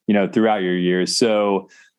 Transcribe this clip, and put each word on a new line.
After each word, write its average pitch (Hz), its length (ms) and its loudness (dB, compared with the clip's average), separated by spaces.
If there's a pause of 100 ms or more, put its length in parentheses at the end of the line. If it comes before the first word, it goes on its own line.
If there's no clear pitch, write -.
you 110 60 0
know, 98 140 0
throughout 107 340 0
your 90 160 -2
years. 90 400 -2
So 104 500 0 (320)